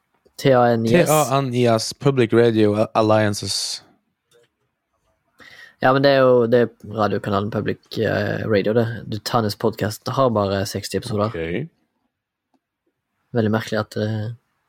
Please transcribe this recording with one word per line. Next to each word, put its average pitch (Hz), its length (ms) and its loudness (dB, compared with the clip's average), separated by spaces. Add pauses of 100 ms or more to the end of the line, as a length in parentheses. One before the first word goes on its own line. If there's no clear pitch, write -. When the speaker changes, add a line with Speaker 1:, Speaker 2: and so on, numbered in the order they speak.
(360)
Speaker 1:
T 135 160 2
A 123 200 6
N 113 120 0
I 113 160 2
S. - 80 2
Speaker 2:
T 147 40 4
A 139 260 2
N 135 160 -2
I 123 120 2
S, 113 260 0
Public 131 400 0
Radio 110 420 4 (200)
Alliances. 107 880 0 (2000)
Speaker 1:
Ja, 131 120 4
men 135 100 2
det 139 80 6
er 135 80 4
jo, 123 260 6
det 120 140 4
er 113 100 0 (220)
radiokanalen 104 580 -2
Public, 104 280 -6 (200)
eh, 104 480 -2
Radio, 107 300 0
det. 117 100 2 (220)
Du, 107 100 -8
Tanes 110 380 -2
podcast - 520 -4
har 131 220 0
bare 101 280 0 (100)
seksti 98 320 -6
episoder. 107 300 -4
Speaker 2:
Ok. 87 400 -6 (1600)
Speaker 1:
Veldig 110 220 0
merkelig 107 260 -4
at - 160 -8
det 107 140 -4
er 107 160 -6 (420)